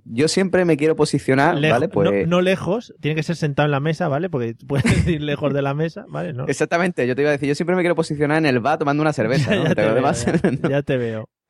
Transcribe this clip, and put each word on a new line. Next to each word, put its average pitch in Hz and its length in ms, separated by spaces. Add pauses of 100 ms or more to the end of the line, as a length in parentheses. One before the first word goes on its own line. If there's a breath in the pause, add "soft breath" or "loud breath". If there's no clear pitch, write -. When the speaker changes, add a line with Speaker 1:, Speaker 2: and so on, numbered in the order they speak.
Speaker 1:
yo 120 200
siempre 185 380
me 160 120
quiero 156 200
posicionar, 147 600
Speaker 2:
Lejo-, 151 180
Speaker 1:
¿vale? 135 140
Pues 185 380
Speaker 2:
no, 175 100
no 180 40
lejos, 185 600
tiene 147 140
que 156 80
ser 165 140
sentado 147 300
en 147 60
la 139 80
mesa, 165 280
¿vale? 151 220
Porque 120 300
<laughs> - 60
puedes 135 180
decir 170 360
lejos 147 320
de 139 100
la 139 120
mesa, 160 340
¿vale? 151 240
¿No? 131 160
Speaker 1:
Exactamente, 160 580
yo 123 80
te 135 80
iba 147 60
a 147 40
decir, 139 160
yo 143 60
siempre 175 220
me 180 60
quiero 170 120
posicionar 151 440
en 160 80
el 127 140
bar 143 180
tomando 147 240
una 156 100
cerveza, 131 380
Speaker 2:
<laughs> 214 40
Ya, - 40
Speaker 1:
¿no? 170 60
Speaker 2:
ya 160 40
te 175 80
Speaker 1:
Pero - 120
Speaker 2:
veo, 110 40
Speaker 1:
además, 233 340
Speaker 2:
ya, 165 240
Speaker 1:
<laughs> 127 120
no. 143 80
Speaker 2:
ya 143 120
te 143 140
veo. 113 320 (220)